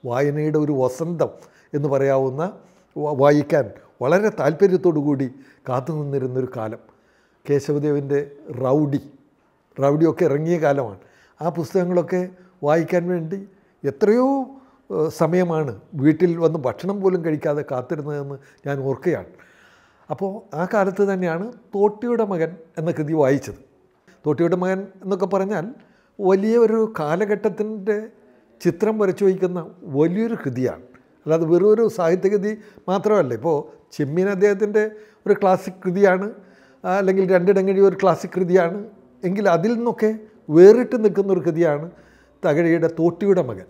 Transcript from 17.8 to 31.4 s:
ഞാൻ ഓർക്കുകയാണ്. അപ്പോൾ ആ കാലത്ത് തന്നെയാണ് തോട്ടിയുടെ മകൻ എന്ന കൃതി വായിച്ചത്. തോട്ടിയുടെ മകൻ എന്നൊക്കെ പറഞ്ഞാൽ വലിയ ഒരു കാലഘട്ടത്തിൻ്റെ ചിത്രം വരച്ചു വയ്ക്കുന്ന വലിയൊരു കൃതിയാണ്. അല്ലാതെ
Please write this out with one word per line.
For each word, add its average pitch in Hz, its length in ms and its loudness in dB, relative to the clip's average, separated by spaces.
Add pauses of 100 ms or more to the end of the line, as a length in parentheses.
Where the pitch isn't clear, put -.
ഞാൻ 143 140 -4
ഓർക്കുകയാണ്. 135 500 -4 (800)
അപ്പോൾ 190 220 -6 (220)
ആ 160 100 -4
കാലത്ത് 190 380 0 (100)
തന്നെയാണ് 185 340 -4 (280)
തോട്ടിയുടെ 214 500 -2
മകൻ 165 260 -4 (280)
എന്ന 160 120 -4
കൃതി 156 320 -4
വായിച്ചത്. 131 380 0 (640)
തോട്ടിയുടെ 165 320 0
മകൻ 185 240 -2 (220)
എന്നൊക്കെ 190 320 -4
പറഞ്ഞാൽ 190 300 -2 (540)
വലിയ 196 400 2
ഒരു 226 220 4 (180)
കാലഘട്ടത്തിൻ്റെ 208 1000 -2 (640)
ചിത്രം 208 380 0
വരച്ചു 202 260 0
വയ്ക്കുന്ന 185 360 0 (340)
വലിയൊരു 185 480 0
കൃതിയാണ്. 123 420 -4 (420)
അല്ലാതെ 160 200 0